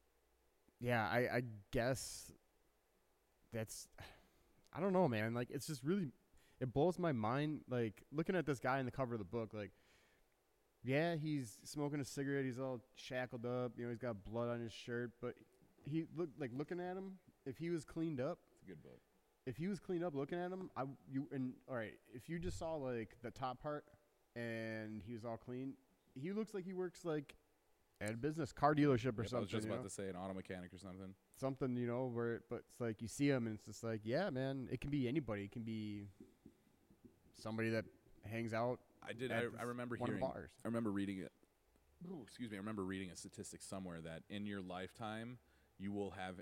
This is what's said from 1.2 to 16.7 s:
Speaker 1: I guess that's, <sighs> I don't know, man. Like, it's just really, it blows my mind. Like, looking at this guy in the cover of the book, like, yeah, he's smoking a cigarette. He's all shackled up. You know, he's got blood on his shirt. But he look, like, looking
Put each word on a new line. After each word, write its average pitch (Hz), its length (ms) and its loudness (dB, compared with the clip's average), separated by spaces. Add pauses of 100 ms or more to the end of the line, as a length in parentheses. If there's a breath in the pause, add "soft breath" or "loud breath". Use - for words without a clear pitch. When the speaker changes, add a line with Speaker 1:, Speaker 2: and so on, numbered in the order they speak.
Speaker 1:
I 127 60 4 (280)
guess - 640 0 (1200)
that's, - 360 -4 (100)
<sighs> - 760 -20
I - 80 -6
don't 190 120 4
know, 180 160 8
man. 113 260 4
Like, 120 160 0
it's - 180 -4
just 147 160 -4
really, 175 240 4 (520 soft breath)
it 127 120 0
blows 170 260 6
my 170 140 4
mind. 127 560 4
Like, 120 340 2 (100)
looking 165 240 2
at 160 80 4
this 139 140 2
guy 131 220 4
in 131 60 2
the 120 60 -2
cover 123 220 0
of 110 60 0
the 101 40 -4
book, 110 300 -2
like, 104 160 -4 (1120 soft breath)
yeah, 151 340 4
he's 147 480 0
smoking 147 360 0
a 131 40 -2
cigarette. 139 400 0
He's 123 140 -2
all 131 220 -2 (160)
shackled 127 500 -4
up. 123 320 2
You 120 60 -2
know, 120 60 -2
he's 117 100 -2
got 113 240 -2
blood 120 260 0
on 120 100 0
his 113 120 -4
shirt. 120 400 -2 (100)
But 120 120 -2 (540)
he 160 160 2 (120)
look, 170 120 0 (100)
like, 135 160 0
looking 151 260 -2